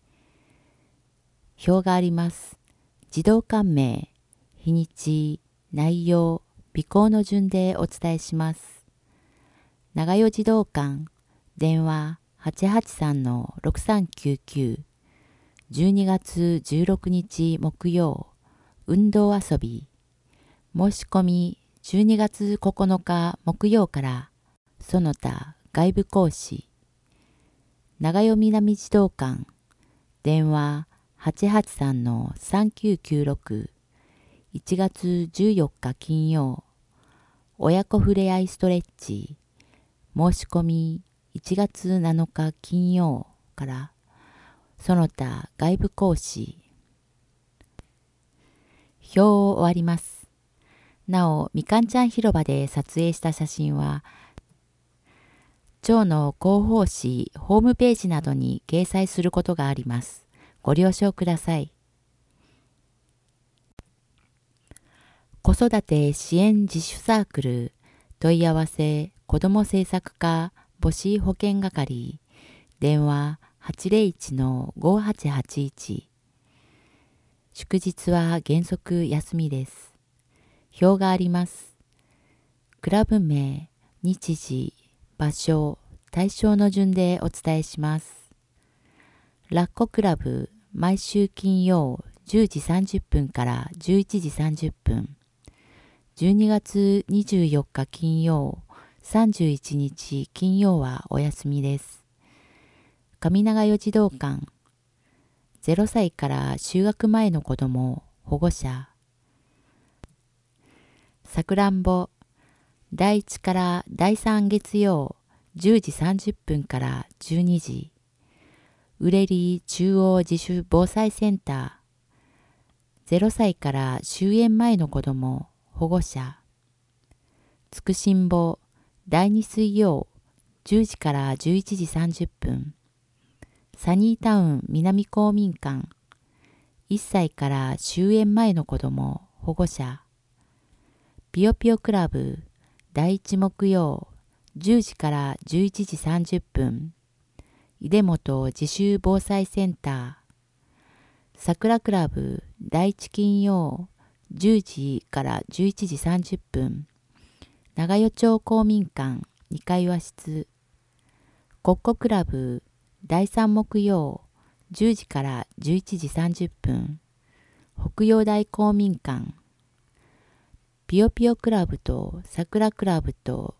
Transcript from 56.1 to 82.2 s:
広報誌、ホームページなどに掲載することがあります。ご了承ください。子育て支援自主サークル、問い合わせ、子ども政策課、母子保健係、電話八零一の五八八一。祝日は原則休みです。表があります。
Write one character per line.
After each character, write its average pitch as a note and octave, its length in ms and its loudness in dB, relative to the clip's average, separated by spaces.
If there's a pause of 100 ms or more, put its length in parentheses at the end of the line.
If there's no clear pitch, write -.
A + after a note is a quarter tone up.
広 G3+ 280 2
報 A3 180 4
誌、 - 520 -4
ホ G3+ 220 2
ー - 20 6
ム A#3+ 140 4
ペ B3 160 4
ー A3+ 40 4
ジ F#3+ 120 -6
な D3+ 140 0
ど C#3 120 -2
に B2+ 340 -4
掲 F3 180 0
載 F#3+ 220 -2
す - 160 -4
る F3 80 0
こ F3 100 0
と F3 140 -2
が C#3 120 -2
あ C#3 60 -2
り B2+ 120 -8
ま A#2+ 160 -4
す。 - 240 -18 (360)
ご C3+ 120 2
了 F#3 180 6
承 G3+ 220 0
く - 120 -6
だ E3+ 120 0
さ E3 200 -4
い。 C#3+ 160 -8 (3750)
子 F#3 120 6
育 A3+ 280 2
て D3 300 2
支 - 260 -2
援 G#3 260 4
自 E3+ 180 -4
主 - 160 -10
サ A3 240 0
ー F#3+ 40 -2
ク - 160 -6
ル、 B2 320 -4 (460)
問 E3 180 4
い E3 80 2
合 E3 80 2
わ D#3+ 140 0
せ、 D3+ 460 -4 (140)
子 D3+ 120 0
ど F#3+ 100 2
も G#3 120 4
政 F#3+ 280 -2
策 - 260 -6
課、 E3 360 -2 (300)
母 D#3+ 100 2
子 G3+ 280 -2
保 F#3 160 -2
健 G3+ 260 -2
係、 C3+ 580 -6 (640)
電 D3 240 2
話 D3 340 -2 (200)
八 - 300 -10
零 G#3+ 140 4
一 E3+ 300 -4
の C3 440 -2
五 G3+ 220 2
八 - 300 -2
八 C#3 360 -4
一。 - 440 -12 (1400)
祝 - 240 -4
日 F3+ 340 -4
は E3+ 340 2
原 E3 180 2
則 E3+ 420 -4
休 D3 300 -4
み D#3+ 140 -2
で C3+ 160 -4
す。 - 280 -20 (880)
表 F#3+ 180 6
が F#3+ 100 2
あ F#3 80 2
り F3+ 100 0
ま F3 200 0
す。 - 280 -20 (1080)